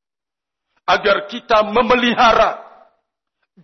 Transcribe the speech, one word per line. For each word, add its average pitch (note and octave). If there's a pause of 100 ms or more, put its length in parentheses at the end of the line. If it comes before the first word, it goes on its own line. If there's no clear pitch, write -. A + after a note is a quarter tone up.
(840)
agar G3
kita A3+
memelihara. A3+ (1040)